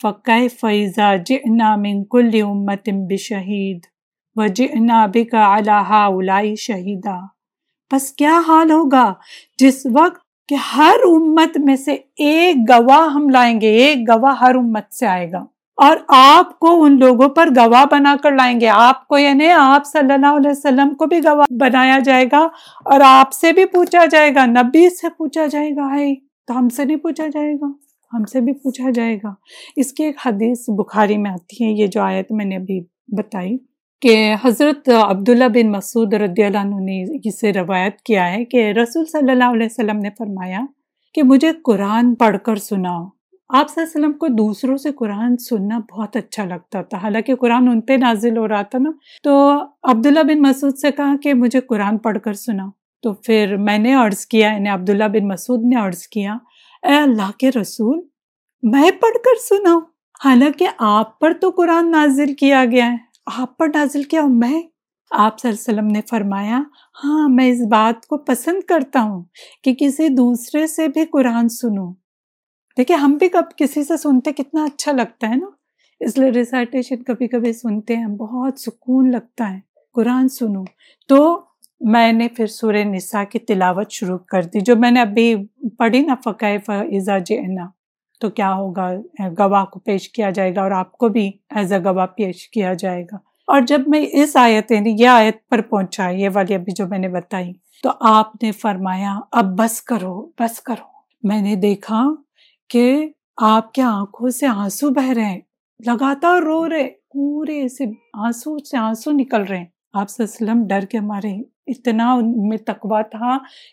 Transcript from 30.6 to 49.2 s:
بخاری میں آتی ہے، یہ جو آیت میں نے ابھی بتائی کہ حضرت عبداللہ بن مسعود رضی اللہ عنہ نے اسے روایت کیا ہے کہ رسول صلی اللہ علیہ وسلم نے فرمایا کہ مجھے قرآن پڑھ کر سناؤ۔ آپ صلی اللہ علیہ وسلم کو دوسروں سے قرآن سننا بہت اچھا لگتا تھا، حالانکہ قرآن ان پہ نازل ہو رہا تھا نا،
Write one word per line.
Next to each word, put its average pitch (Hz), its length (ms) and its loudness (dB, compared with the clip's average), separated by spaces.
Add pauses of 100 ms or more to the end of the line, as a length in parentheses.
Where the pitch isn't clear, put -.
بخاری 208 480 -2
میں 208 140 -4
آتی 190 340 -10
ہے، 220 60 0
یہ 214 160 0
جو 196 160 -4
آیت 190 300 -4
میں 208 120 -4
نے 190 120 -6
ابھی 185 240 -8 (280)
بتائی 202 480 -8 (440)
کہ 220 340 4 (100)
حضرت 285 440 0
عبداللہ 226 560 4 (100)
بن 226 160 2
مسعود 208 440 -4
رضی 208 300 0
اللہ 202 140 -2
عنہ 202 160 -4
نے 190 300 -6 (200)
اسے 208 280 -4
روایت 190 500 -4
کیا 180 300 0
ہے 226 120 -6
کہ 233 280 0
رسول 233 320 -2
صلی 302 260 -2
اللہ 254 140 2
علیہ 226 220 0
وسلم 214 320 -6
نے 208 200 -8
فرمایا 190 420 -10 (540)
کہ 311 80 0
مجھے 277 300 4 (120)
قرآن 220 500 0
پڑھ 220 280 2
کر 220 140 -4
سناؤ۔ 180 600 -8 (320)
آپ 294 220 0
صلی 330 120 -6
اللہ 320 80 -8
علیہ 302 160 -2
وسلم 294 120 -4
کو 330 80 -4
دوسروں 220 500 -2
سے 277 160 -6
قرآن 233 440 -4
سننا 220 420 -6
بہت 220 380 -10
اچھا 214 280 -8
لگتا 180 380 -10
تھا، 190 160 -12
حالانکہ 220 360 -4
قرآن 247 340 2
ان 233 120 2
پہ 226 120 -2
نازل 233 440 0
ہو 220 120 -2
رہا 208 140 -2
تھا 202 160 -6
نا، 285 120 0 (320)